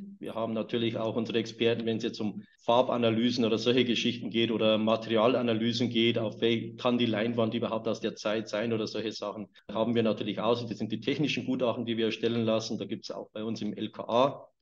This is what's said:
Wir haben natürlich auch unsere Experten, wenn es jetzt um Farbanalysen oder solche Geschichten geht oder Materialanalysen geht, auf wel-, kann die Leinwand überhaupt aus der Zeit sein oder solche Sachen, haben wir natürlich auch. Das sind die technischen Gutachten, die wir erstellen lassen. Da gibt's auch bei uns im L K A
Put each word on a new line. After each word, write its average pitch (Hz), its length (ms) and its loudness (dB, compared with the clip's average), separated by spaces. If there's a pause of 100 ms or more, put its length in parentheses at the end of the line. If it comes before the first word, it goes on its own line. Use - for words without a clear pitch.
(180)
Wir 104 160 -10
haben 113 180 -4
natürlich 113 460 -2
auch 110 180 -2
unsere 113 220 0
Experten, 113 480 0
wenn 113 120 0
es 107 40 -4
jetzt 113 180 -4
um 104 220 -4 (220)
Farbanalysen 120 800 4
oder 110 140 2
solche 120 260 4
Geschichten 113 460 0
geht 113 200 0
oder 110 260 2
Materialanalysen 113 1120 2
geht, 117 300 2
auf 107 220 -4
wel-, 117 340 2
kann 123 240 0
die 120 80 4
Leinwand 113 480 0
überhaupt 113 320 -2
aus 107 140 -2
der 107 160 -4
Zeit 107 320 -2
sein 113 240 -2
oder 107 160 -2
solche 107 240 -4
Sachen, 104 340 -8 (240)
haben 113 240 0
wir 117 80 4
natürlich 104 380 0
auch. 117 280 0
Das 101 100 -6
sind 110 120 -4
die 110 80 -2
technischen 131 480 0
Gutachten, 123 380 0
die 117 120 -2
wir 113 100 2
erstellen 113 380 0
lassen. 110 320 0
Da 98 100 -6
gibt's - 260 -8
auch 104 180 -10
bei 107 140 -8
uns 110 180 -4
im 104 120 -4
L 107 180 -6
K - 160 -10
A 123 400 2 (140)